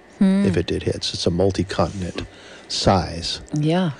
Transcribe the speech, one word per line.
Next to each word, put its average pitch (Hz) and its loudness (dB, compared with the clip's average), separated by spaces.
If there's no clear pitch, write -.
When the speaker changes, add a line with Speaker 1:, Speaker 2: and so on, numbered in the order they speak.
Speaker 1:
Hmm. 196 4
Speaker 2:
if 185 2
it 87 2
did - -4
hit. - -2
So - -4
it's - -4
a - 4
multi-continent 92 0
size. 85 -2
Speaker 1:
Yeah. 160 2